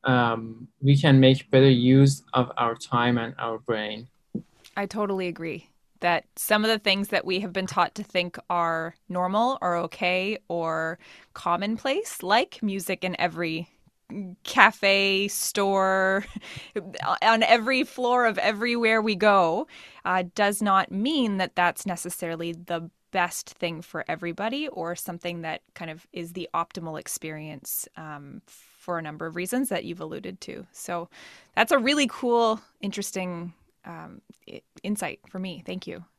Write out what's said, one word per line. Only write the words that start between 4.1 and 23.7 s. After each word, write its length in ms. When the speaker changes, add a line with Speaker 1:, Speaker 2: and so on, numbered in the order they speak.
Speaker 2:
I 100
totally 420
agree 420
that 260
some 300
of 60
the 80
things 300
that 160
we 160
have 120
been 140
taught 280
to 80
think 340
are 460
normal 520
or 160
okay 720
or 500
commonplace, 920
like 400
music 400
in 160
every 500
cafe, 840
store, 1000
<laughs> 460
on 220
every 400
floor 420
of 140
everywhere 640
we 140
go, 520
uh, 200
does 280
not 300
mean 460
that 180
that's 300
necessarily 680
the 360
best 400
thing 300